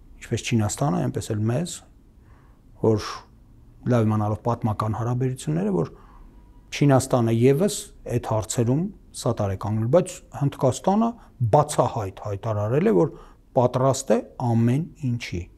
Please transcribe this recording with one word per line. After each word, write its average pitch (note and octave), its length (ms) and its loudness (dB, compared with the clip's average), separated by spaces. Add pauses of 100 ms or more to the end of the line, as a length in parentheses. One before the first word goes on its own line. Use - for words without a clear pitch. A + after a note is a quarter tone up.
(220)
ինչպես - 300 -6
Չինաստանը, C#3+ 540 0
այնպես B2+ 260 -4
էլ G#2+ 200 -2
մեզ, D#3 240 -4 (1040)
որ G#2+ 300 2 (800)
լավ A2+ 180 4
իմանալով G#2+ 380 0
պատմական A2 540 -2
հարաբերությունները, C3 760 -2
որ D#3+ 160 -2 (760)
Չինաստանը B2+ 640 4
ևս C#3 420 4 (380)
այդ A#2 160 -2
հարցերում A#2+ 520 0 (380)
սատար G#2+ 300 -2
է F#2+ 100 -2
կանգնել, A2 300 -2
բայց E3+ 200 2 (300)
Հնդկաստանը F#3 680 0 (440)
բացահայտ B2 760 0
հայտարարել G#2+ 640 -2
է, A3+ 80 4
որ F3 140 4 (480)
պատրաստ B2+ 540 2
է A3 60 4 (340)
ամեն A#2+ 320 2 (260)
ինչի A#2 320 -6 (160)